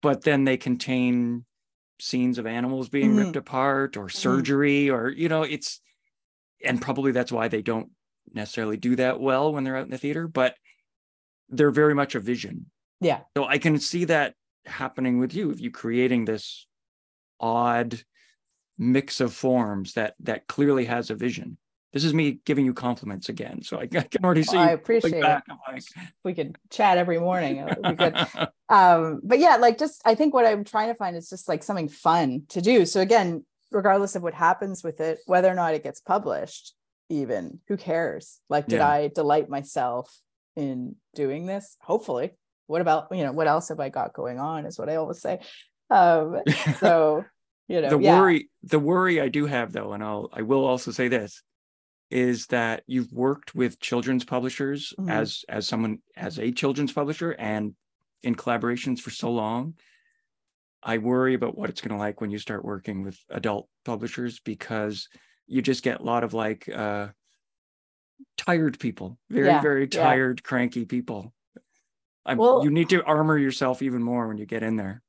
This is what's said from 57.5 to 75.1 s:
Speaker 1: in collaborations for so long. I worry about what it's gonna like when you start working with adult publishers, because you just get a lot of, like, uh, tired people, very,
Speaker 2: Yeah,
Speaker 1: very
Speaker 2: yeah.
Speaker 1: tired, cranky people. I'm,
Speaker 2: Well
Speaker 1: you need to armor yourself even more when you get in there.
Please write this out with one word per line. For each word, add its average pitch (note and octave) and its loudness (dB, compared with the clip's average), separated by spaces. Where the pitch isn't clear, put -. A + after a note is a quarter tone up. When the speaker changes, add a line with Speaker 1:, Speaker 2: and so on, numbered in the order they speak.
Speaker 1:
in A#2+ 0
collaborations A#2+ -4
for - -12
so A#2 -6
long. A#2+ -4
I A2+ -2
worry B2+ 2
about A#2+ -4
what - -8
it's - -12
gonna G#2+ -8
like G#2 -6
when G#2 -6
you G#2 -8
start G#2 -10
working G2 -8
with G2 -12
adult G#2 -6
publishers, A#2+ -8
because G#2+ -8
you B2+ -2
just B2+ -2
get B2 -2
a - -16
lot A#2 -2
of, A2 -6
like, A2 -4
uh, G#2 -6
tired D#3+ 0
people, A2+ -8
very, C#3+ 2
Speaker 2:
Yeah, D3 6
Speaker 1:
very C#3+ 2
Speaker 2:
yeah. C#3 -2
Speaker 1:
tired, C3 2
cranky B2 -4
people. A#2+ -8
I'm, C3 0
Speaker 2:
Well A#3+ 6
Speaker 1:
you D3 4
need E3 4
to F#3 2
armor D#3 4
yourself C3+ 0
even B2 -2
more A#2+ -2
when G#2+ -6
you G#2 -10
get A2 -6
in A2 0
there. G#2 -6